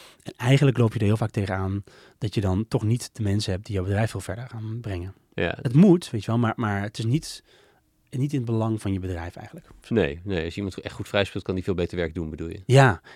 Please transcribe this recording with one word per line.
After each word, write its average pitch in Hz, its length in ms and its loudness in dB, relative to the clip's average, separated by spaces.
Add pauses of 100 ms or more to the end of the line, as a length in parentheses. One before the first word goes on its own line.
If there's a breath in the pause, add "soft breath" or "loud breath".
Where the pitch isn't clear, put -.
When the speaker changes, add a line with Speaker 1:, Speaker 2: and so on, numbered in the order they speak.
(220 loud breath)
Speaker 1:
En - 140 -12
eigenlijk 135 420 4
loop 113 140 4
je - 60 -6
er 110 60 2
heel 104 120 4
vaak 107 140 -2
tegenaan 95 540 -2 (340 loud breath)
dat 107 160 -6
je 113 60 0
dan 98 280 0
toch - 140 0
niet 113 300 0
de - 100 -8
mensen 104 300 0
hebt 92 140 -6
die 104 80 -6
jouw 92 100 0
bedrijf 101 260 0
veel 98 100 -8
verder 110 280 -10
gaan 110 320 -10
brengen. 95 340 -8 (200)
Speaker 2:
Ja. - 280 -2
Speaker 1:
Het 120 120 -4
moet, 170 360 8
weet 110 140 -4
je - 60 -6
wel, 113 100 2
maar, 113 160 2
maar 104 260 -2
het 104 160 -8
is 113 60 -4
niet, 131 400 -2 (640 soft breath)
niet 143 220 -4
in 147 60 -2
het 120 120 -4
belang 110 300 0
van 98 120 -2
je 95 60 -2
bedrijf 87 380 -6
eigenlijk. - 300 -18 (220)
Speaker 2:
Nee, 85 360 2
nee, 92 200 -2
als 85 100 -6
je 104 60 -6
iemand 95 200 -6
echt - 140 -10
goed - 140 -10
vrij 101 160 4
speelt, - 200 -6
kan 95 100 -2
die 92 100 -4
veel 101 100 0
beter 87 220 -2
werk 82 180 -2
doen, 82 160 -6
bedoel 80 180 -8
je? 95 180 -12
Speaker 1:
Ja, 123 340 6 (160 loud breath)